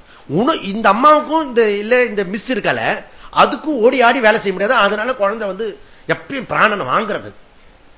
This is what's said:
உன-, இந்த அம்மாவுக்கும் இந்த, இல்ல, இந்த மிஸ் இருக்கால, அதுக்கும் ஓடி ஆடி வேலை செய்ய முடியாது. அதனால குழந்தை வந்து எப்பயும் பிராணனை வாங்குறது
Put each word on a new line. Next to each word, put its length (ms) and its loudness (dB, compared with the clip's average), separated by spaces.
உன-, 340 0
இந்த 280 0
அம்மாவுக்கும் 580 4
இந்த, 220 2
இல்ல, 340 2
இந்த 200 -2
மிஸ் 300 -6
இருக்கால, 500 -2
அதுக்கும் 420 2
ஓடி 260 2
ஆடி 180 2
வேலை 200 2
செய்ய 120 -4
முடியாது. 240 0
அதனால 380 0
குழந்தை 340 -4
வந்து 300 -8
எப்பயும் 420 -6
பிராணனை 360 0
வாங்குறது 460 -2